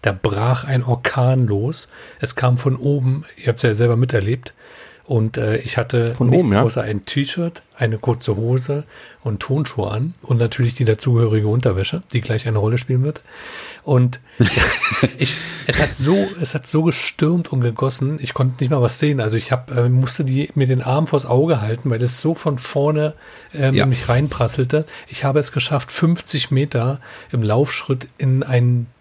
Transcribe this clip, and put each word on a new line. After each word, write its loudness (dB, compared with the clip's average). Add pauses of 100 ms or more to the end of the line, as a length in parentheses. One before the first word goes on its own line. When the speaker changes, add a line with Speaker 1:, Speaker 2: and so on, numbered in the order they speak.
Speaker 1:
Da -2
brach 0
ein 0
Orkan 2
los. -2 (320)
Es -6
kam 2
von 0
oben, 0 (140)
ihr -2
habt's -2
ja 2
selber 2
miterlebt. -2 (520)
Und, 0
äh, 0
ich -4
hatte 0
Speaker 2:
Von 2
Speaker 1:
nichts 6
Speaker 2:
oben, 2
ja? 4
Speaker 1:
außer 0
ein -4
T-Shirt, -4 (160)
eine -2
kurze -2
Hose -2 (360)
und -4
Turnschuhe -2
an -4
und 0
natürlich 0
die -2
dazugehörige 2
Unterwäsche, 0 (100)
die 0
gleich -2
eine 0
Rolle 2
spielen 0
wird. -4 (640)
Und 2 (200)
<laughs> 0
ich, 0 (300)
es 0
hat 0
so, 2 (140)
es -4
hat -6
so 0
gestürmt 0
und 0
gegossen, -2
ich -8
konnte 0
nicht 0
mal 2
was 2
sehen. 2
Also 0
ich -2
hab, -2
äh, 4
musste 2
die, -2
mir 4
den 2
Arm 0
vors 0
Auge 2
halten, -2
weil 0
es 0
so 0
von -2
vorne, 0 (400)
ähm, 2
Speaker 3:
Ja. 4
Speaker 1:
in 2
mich -2
reinprasselte. 0 (200)
Ich -10
habe 2
es -2
geschafft, -2
fünfzig 0
Meter 0 (320)
im 0
Laufschritt 0 (100)
in 2
einen 2 (140)